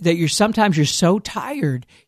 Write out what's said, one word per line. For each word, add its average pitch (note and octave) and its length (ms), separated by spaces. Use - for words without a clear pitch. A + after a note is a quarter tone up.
that E3+ 160
you're, D#3+ 120
sometimes G#3 480
you're D3 100
so F#3 320
tired E3 680